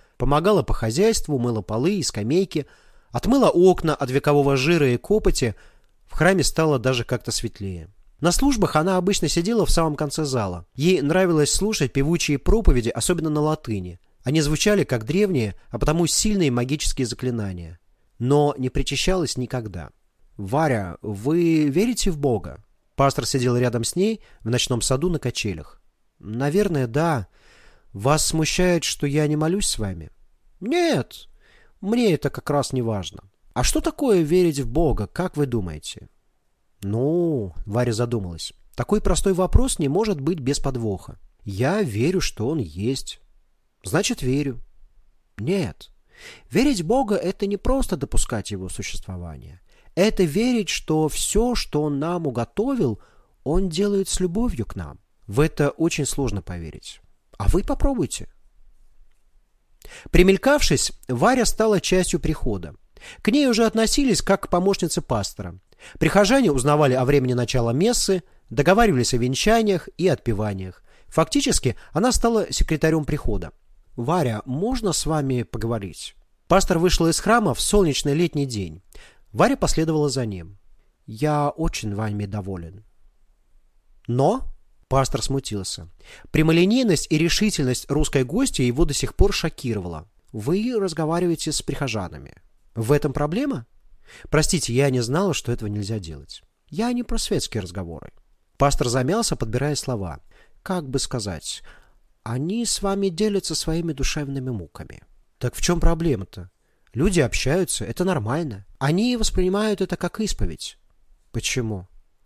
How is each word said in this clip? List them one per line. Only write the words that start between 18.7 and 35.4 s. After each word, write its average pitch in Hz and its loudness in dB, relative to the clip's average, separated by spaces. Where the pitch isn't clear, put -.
никогда. 107 -8
"Варя, 107 -2
вы 151 2
верите 202 0
в 151 -4
Бога?" 113 -2
Пастор 139 2
сидел 123 0
рядом 120 0
с - -6
ней 208 0
в 110 -6
ночном 123 0
саду 135 0
на 160 0
качелях. - -6
"Наверное, 143 0
да. 139 -2
Вас 135 2
смущает, 170 2
что - -4
я 147 2
не 151 0
молюсь 165 0
с - -4
вами?" 90 -6
"Нет, 269 -2
мне 220 2
это 139 -2
как - -6
раз 143 0
не 127 -2
важно. 107 -6
А 123 0
что 311 2
такое 254 2
верить 160 2
в 123 -2
Бога, 123 0
как 175 -6
вы 143 0